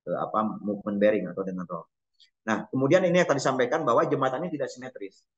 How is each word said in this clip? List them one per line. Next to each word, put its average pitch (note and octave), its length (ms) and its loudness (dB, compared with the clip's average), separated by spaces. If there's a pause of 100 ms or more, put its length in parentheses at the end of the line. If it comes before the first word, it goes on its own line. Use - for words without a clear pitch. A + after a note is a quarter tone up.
eh, E2+ 160 -4
apa, G#2 400 -2
movement G2+ 400 -4
bearing G2+ 320 2
atau F2+ 160 -8
dengan F#2 160 -6
roll. E2 240 -10 (560)
Nah, A2 240 -2
kemudian C3+ 400 4
ini F3 160 4
yang E3 80 0
tadi C#3 80 0
sampaikan C3+ 480 0
bahwa D3 160 6
jembatan C3+ 400 0
ini D#3+ 160 -6
tidak B2+ 80 -4
simetris. A#2 560 -14 (140)